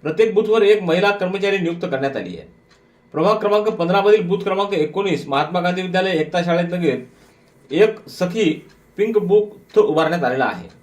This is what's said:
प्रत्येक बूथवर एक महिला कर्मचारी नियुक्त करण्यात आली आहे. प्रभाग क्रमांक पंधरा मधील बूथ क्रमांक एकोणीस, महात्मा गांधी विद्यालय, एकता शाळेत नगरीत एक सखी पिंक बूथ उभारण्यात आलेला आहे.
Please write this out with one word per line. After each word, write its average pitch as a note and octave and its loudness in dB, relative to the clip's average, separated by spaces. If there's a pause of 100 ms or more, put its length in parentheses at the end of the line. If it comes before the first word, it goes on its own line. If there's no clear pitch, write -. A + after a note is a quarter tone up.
प्रत्येक F#3 0
बूथवर G#3+ 2
एक G3+ 4
महिला F3+ 2
कर्मचारी G3 -2
नियुक्त E3+ -4
करण्यात C#3 -4
आली F2+ -8
आहे. C#2+ -16 (680)
प्रभाग F3+ 2
क्रमांक G#3 0
पंधरा F3+ 0
मधील G#3 4
बूथ F#3+ 0
क्रमांक G3 -4
एकोणीस, D3+ -2
महात्मा D#3 -2
गांधी F3+ -2
विद्यालय, F#3 -2
एकता E3+ -2
शाळेत F3 0
नगरीत - -6
एक G#3+ 2
सखी F3+ -2 (480)
पिंक G#3+ 2
बूथ G#3 0
उभारण्यात D#3+ 2
आलेला B2+ 0
आहे. F#2 -6 (140)